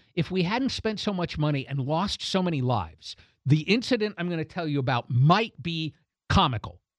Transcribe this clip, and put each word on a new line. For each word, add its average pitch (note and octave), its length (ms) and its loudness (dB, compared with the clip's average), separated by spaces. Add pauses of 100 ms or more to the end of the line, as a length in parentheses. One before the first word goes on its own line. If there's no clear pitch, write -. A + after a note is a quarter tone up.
(140)
if E3+ 160 -2
we F3+ 140 0
hadn't A#3+ 260 0
spent A3 300 -4
so G#3 120 -2
much F3 280 -4
money D3 280 0
and C#3 120 -4
lost D#3+ 420 -2
so F#3 220 0
many D#3+ 180 0
lives, G#2 540 -4 (320)
the D#3 140 6
incident G#3+ 580 0
I'm F3 100 -2
gonna D#3+ 160 -2
tell E3 220 -6
you C#3+ 100 0
about B2+ 320 0
might D#3 500 4
be D#3+ 360 -6 (340)
comical. C3+ 500 0 (200)